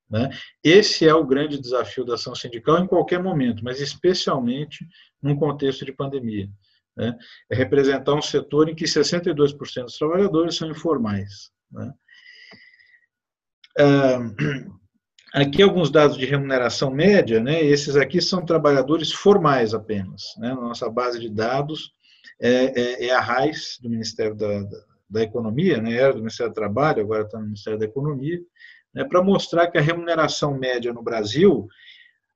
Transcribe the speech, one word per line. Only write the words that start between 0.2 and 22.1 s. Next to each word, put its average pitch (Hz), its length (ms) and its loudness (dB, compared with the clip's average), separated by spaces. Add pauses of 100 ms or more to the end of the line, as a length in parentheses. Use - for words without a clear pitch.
Esse 175 440 6
é 156 80 8
o 160 120 2
grande 139 320 -2
desafio 123 460 -6
da 120 100 -6
ação 123 220 -8
sindical 123 420 0
em 185 80 0
qualquer 180 360 0
momento, 127 420 -2
mas 127 160 -6
especialmente 147 1080 -2 (360)
num 143 140 0
contexto 139 480 -2
de 135 80 -12
pandemia, 117 560 -6 (480)
né? 117 180 -4 (360)
É - 40 -2
representar 139 600 2
um 147 80 0
setor 151 480 0
em 160 40 -8
que 165 120 -6
sessenta 175 420 0
e 170 60 0
dois 143 180 2
por 135 160 -14
cento 127 180 -10
dos 117 120 -16
trabalhadores 165 580 0
são 160 140 -8
informais, 107 800 -4 (200)
né? 113 220 -10 (1900)
Ah, 139 400 6 (640)
<clears throat> - 540 -20
aqui 143 280 4
alguns 175 280 4
dados 151 260 6
de 131 80 -6
remuneração 135 680 0
média, 143 480 4
né? 147 240 0
Esses 143 340 2
aqui 143 240 2
são 175 240 -2
trabalhadores 147 680 2
formais 139 600 4
apenas, 101 480 -6 (160)
né? 120 160 -8
Nossa 120 360 -8
base 120 300 -4
de 117 80 -8
dados 135 640 -4 (480)